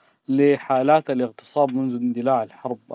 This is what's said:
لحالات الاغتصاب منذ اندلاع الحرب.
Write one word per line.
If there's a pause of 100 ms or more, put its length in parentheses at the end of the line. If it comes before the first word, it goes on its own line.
(280)
لحالات
الاغتصاب
منذ
اندلاع
الحرب. (160)